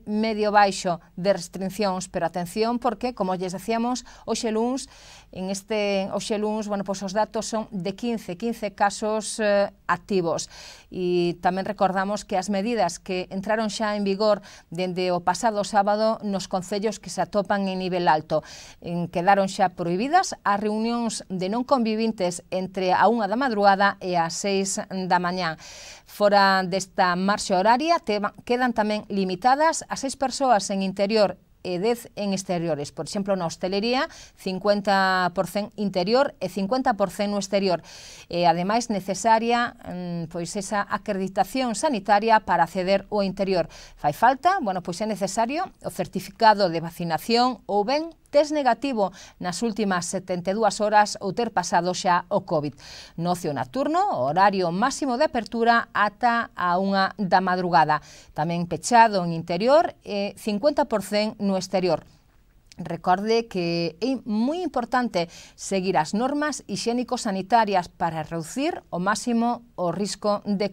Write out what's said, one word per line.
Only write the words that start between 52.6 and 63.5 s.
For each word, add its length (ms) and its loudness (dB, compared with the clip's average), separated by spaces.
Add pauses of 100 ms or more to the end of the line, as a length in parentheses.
No 160 -2
ocio 240 -2
nocturno, 560 0
o 160 0
horario 480 4
máximo 400 0
de 100 2
apertura 720 2
ata 580 0
a 240 0
unha 380 0
da 240 4
madrugada. 640 2 (320)
Tamén 320 -2
pechado 560 4
en 80 -2
interior 720 2
e 320 -6
cincuenta 560 0
por 80 0
cento 400 -2
no 160 0
exterior. 480 0 (720)
Recorde 720 0
que 560 -2